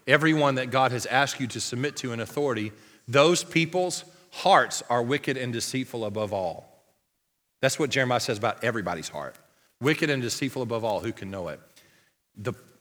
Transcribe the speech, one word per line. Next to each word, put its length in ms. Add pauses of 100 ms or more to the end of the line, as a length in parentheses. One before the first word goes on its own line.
Everyone 500
that 140
God 220
has 160
asked 320
you 80
to 120
submit 380
to 140
an 80
authority, 520 (360)
those 360
people's 640 (260)
hearts 580
are 120
wicked 360
and 140
deceitful 540
above 260
all. 500 (800)
That's 180
what 100
Jeremiah 300
says 180
about 260
everybody's 460
heart. 280 (440)
Wicked 280
and 120
deceitful 400
above 240
all, 140
who 120
can 200
know 180
it? 100 (800)
The, 160 (280)